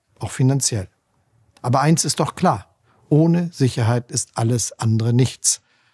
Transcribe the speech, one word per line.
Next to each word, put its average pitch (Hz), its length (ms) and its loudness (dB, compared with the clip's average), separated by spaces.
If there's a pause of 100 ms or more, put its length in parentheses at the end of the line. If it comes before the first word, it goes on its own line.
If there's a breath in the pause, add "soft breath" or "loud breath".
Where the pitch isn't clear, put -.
(200)
auch 101 120 -10
finanziell. 131 580 -2 (720)
Aber 123 180 0
eins 151 240 2
ist - 160 -4
doch 156 160 -4
klar, 143 400 -2 (320 soft breath)
ohne 170 460 2
Sicherheit 120 580 0
ist - 220 -6
alles 120 400 -2
andere 110 400 0
nichts. - 480 0 (320)